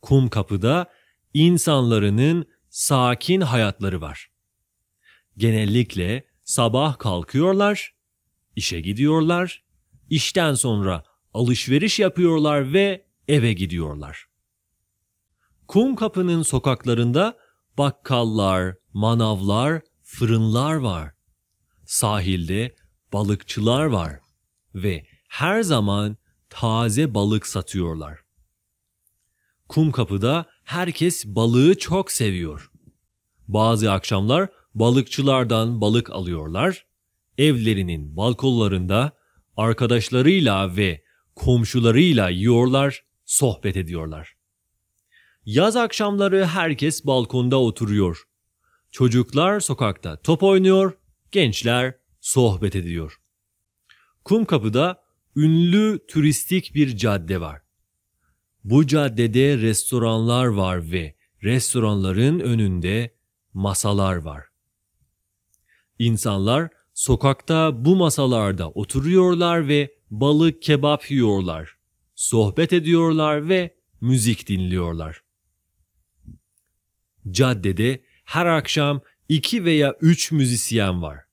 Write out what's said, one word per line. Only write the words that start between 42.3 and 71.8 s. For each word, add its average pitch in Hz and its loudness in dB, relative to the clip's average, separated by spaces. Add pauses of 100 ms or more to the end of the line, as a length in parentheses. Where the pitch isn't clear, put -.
sohbet 104 -2
ediyorlar. 80 -8 (1080)
Yaz 170 2
akşamları 202 0
herkes 160 -4
balkonda 127 0
oturuyor. 104 0 (640)
Çocuklar 135 0
sokakta 98 -6
top 160 2
oynuyor, 190 4 (340)
gençler 123 0 (260)
sohbet 101 0
ediyor. 85 -8 (1040)
Kumkapı'da 160 0 (320)
ünlü 175 2
turistik 156 -2
bir 135 0
cadde 95 -2
var. 76 -12 (1000)
Bu 131 4
caddede 127 2
restoranlar 113 0
var 92 -2
ve 80 -6 (280)
restoranların 113 0
önünde 104 -2 (380)
masalar 98 0
var. 76 -12 (1500)
İnsanlar 117 0 (260)
sokakta 139 0
bu 180 6
masalarda 117 0
oturuyorlar 170 2
ve 143 0 (160)
balık 151 2
kebap 147 0
yiyorlar, 95 0 (380)